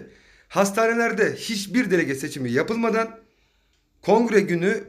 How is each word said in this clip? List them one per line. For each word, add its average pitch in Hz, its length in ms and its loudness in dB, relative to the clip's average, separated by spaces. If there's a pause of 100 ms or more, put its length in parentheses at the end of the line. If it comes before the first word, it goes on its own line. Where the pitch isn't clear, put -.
(480)
hastanelerde 220 880 0
hiçbir 196 560 -2
delege 156 240 0
seçimi 135 360 -6
yapılmadan 226 680 -2 (840)
kongre 220 380 4
günü 175 480 0